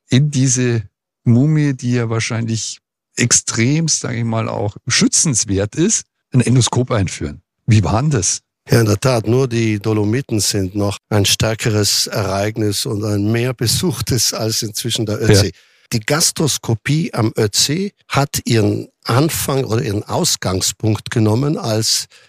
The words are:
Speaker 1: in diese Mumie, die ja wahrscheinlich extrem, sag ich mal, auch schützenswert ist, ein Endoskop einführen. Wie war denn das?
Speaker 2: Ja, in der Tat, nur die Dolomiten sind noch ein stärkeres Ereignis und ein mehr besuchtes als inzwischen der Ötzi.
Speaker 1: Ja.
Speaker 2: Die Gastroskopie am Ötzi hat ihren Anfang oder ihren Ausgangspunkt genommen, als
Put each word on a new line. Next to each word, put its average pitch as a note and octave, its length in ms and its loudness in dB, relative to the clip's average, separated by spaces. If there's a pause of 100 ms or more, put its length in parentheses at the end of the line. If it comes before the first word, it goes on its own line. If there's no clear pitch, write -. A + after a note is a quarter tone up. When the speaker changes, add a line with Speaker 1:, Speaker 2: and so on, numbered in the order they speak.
Speaker 1:
in D3 220 4
diese B2 520 2 (420)
Mumie, C#3+ 500 4
die B2 180 -4
ja A#2+ 180 0
wahrscheinlich A2+ 680 -4 (380)
extrem, C#3 720 0
sag - 260 -4
ich A#2 100 -4
mal, A2+ 240 -2
auch G#2+ 280 -4 (100)
schützenswert G#2+ 880 0
ist, G3 300 0 (280)
ein C3 80 4
Endoskop B2 520 2
einführen. D#2+ 500 -4 (240)
Wie G#2+ 160 6
war F2+ 180 2
denn D3+ 100 2
das? A2+ 300 0 (300)
Speaker 2:
Ja, B2 100 4
in A2+ 60 2
der G#2 140 2
Tat, B2 260 0
nur B2 220 2
die A2+ 320 0
Dolomiten A2 600 -2
sind F#2+ 360 -2
noch G2+ 220 -2 (100)
ein G#2 160 2
stärkeres G#2+ 840 0
Ereignis G#2 800 -2
und G#2+ 160 -4
ein G#2 300 0
mehr A#2+ 220 0
besuchtes - 800 -2
als A2 300 -4
inzwischen A2 440 -4
der G#2 140 -2
Ötzi. G#2 260 4
Speaker 1:
Ja. F2 60 -6 (420)
Speaker 2:
Die A#2 60 -2
Gastroskopie D3 1120 -2
am A2+ 220 0
Ötzi C#3+ 560 0 (160)
hat - 360 -2
ihren G#2+ 440 0 (160)
Anfang C3+ 600 0
oder A2 180 -2
ihren G#2 220 -2
Ausgangspunkt G#2+ 1040 -2
genommen, A#2 460 2
als - 500 -2 (220)